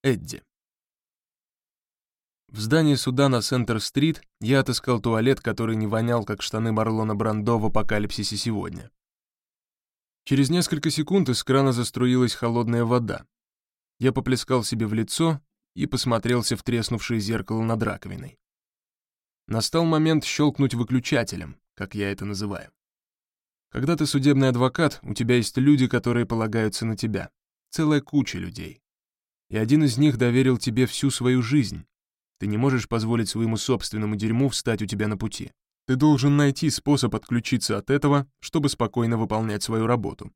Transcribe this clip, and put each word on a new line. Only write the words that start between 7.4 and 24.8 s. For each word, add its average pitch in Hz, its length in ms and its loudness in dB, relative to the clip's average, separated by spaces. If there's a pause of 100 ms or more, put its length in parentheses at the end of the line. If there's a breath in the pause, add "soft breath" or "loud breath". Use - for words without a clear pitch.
в 107 100 0
"Апокалипсисе 104 720 0
сегодня". 98 540 -6 (1300)
Через 135 260 2
несколько 160 400 0
секунд 160 380 0
из 120 160 -2
крана 135 260 4
заструилась 123 640 0
холодная 117 500 -2
вода. 117 420 -2 (760)
Я 127 100 4
поплескал 127 540 -2
себе 110 240 -4
в 104 40 -4
лицо 139 480 0 (360)
и - 100 -2
посмотрелся 120 680 0
в - 80 -14
треснувшее 117 560 -2
зеркало 110 420 -4
над 113 180 -2
раковиной. 98 600 -8 (1040)
Настал 135 380 0
момент 160 400 2
щёлкнуть 139 500 0
выключателем, 120 840 -2 (140)
как - 200 -12
я 101 160 -4
это 95 140 -8
называю. 101 480 -8 (960)
Когда 139 280 0
ты 156 80 0
судебный 135 440 4
адвокат, 127 540 0